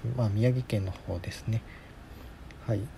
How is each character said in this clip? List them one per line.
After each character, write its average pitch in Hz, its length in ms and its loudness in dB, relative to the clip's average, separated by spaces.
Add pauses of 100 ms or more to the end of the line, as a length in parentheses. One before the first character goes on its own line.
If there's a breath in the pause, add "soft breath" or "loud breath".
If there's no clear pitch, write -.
(160)
ま 120 120 4
あ、 - 20 4
宮 113 220 6
城 127 100 4
県 104 240 2
の 92 80 -2
方 92 260 -4
で 92 140 -4
す - 140 -10
ね。 113 140 2 (1040 loud breath)
は 117 80 2
い。 101 60 4 (180)